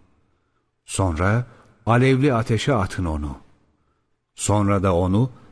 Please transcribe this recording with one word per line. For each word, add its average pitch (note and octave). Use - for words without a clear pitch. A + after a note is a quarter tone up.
Sonra F#2+
alevli C3
ateşe A2+
atın F#2
onu. D2+
Sonra G2+
da F#2+
onu F#2